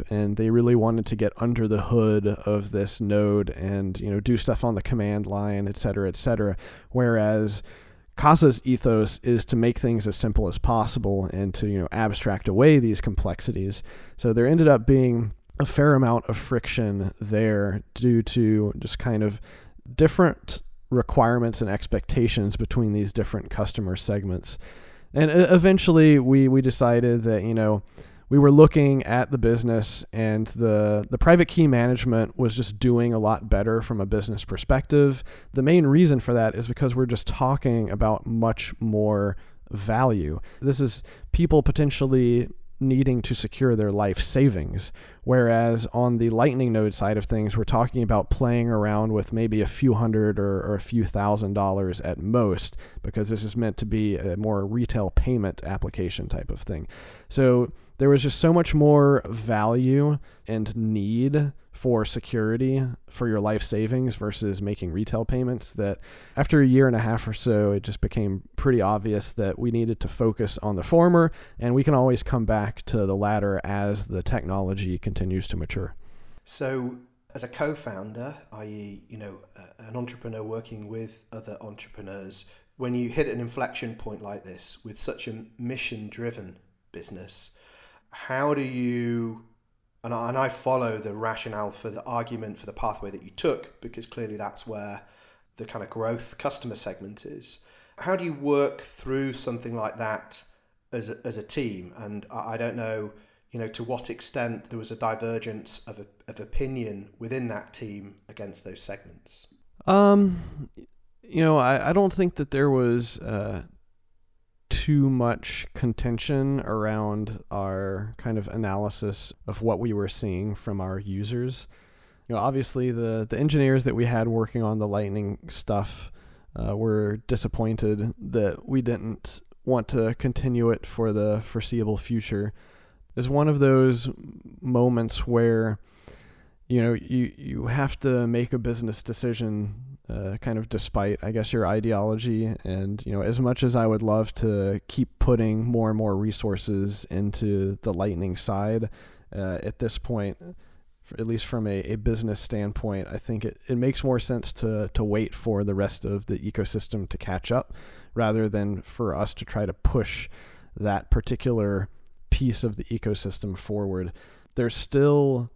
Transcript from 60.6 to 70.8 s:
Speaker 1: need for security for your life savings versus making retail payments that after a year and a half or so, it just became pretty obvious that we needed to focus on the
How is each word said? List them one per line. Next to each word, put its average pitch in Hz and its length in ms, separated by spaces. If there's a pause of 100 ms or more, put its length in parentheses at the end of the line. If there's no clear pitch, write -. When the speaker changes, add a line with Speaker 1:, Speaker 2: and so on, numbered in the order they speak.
Speaker 1:
need 117 760 (200)
for 117 340
security 120 760 (240)
for - 220
your 107 120
life 107 220
savings 113 540
versus 101 460
making 98 280
retail 110 360
payments 127 480
that 101 240 (360)
after 143 280
a 139 40
year 131 200
and 120 100
a 107 40
half 110 280
or 110 60
so, 104 380
it 101 100
just - 180
became 101 420 (140)
pretty 127 240
obvious 104 520
that 98 260
we 117 120
needed 113 300
to - 80
focus 113 540
on 104 140
the 87 60